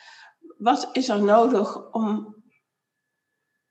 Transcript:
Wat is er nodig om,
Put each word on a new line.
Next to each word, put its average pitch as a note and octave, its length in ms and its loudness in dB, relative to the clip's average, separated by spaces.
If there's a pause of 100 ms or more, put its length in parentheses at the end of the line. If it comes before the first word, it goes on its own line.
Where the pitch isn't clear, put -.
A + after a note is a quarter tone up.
(580)
Wat A#3+ 340 0
is - 160 -2
er G#3 140 -2
nodig A3 680 2
om, G#3+ 440 -4 (1300)